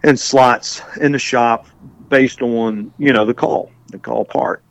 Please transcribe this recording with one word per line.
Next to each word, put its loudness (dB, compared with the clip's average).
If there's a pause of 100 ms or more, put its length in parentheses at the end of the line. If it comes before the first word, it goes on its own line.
in 4
slots 0 (200)
in 0
the -2
shop 0 (420)
based 2
on, -4
you 0
know, 2
the 0
call, -4 (180)
the -18
call -6
part. -4